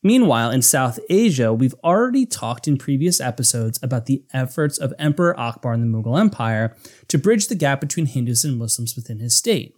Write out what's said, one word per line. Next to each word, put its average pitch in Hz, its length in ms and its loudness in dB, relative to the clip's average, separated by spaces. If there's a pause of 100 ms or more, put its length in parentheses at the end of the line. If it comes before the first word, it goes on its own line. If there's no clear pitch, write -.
Meanwhile, 156 480 4
in 131 100 2
South 131 380 2 (100)
Asia, 165 420 4
we've 123 220 2 (100)
already 240 440 2
talked 117 400 -6
in 143 100 2
previous 143 420 0
episodes 120 640 -2
about 120 240 -4
the 135 260 0
efforts 143 460 -2
of 135 220 -4
Emperor 151 400 0
Akbar 117 340 -4
and 117 80 0
the 117 60 0
Mughal 113 320 0
Empire 113 560 0 (320)
to - 100 0
bridge 208 300 2
the 240 80 -4
gap 139 260 0
between 156 240 -4
Hindus 120 380 -2
and 135 160 -2
Muslims 113 360 -6
within 113 220 -12
his 117 180 -2
state. - 420 -2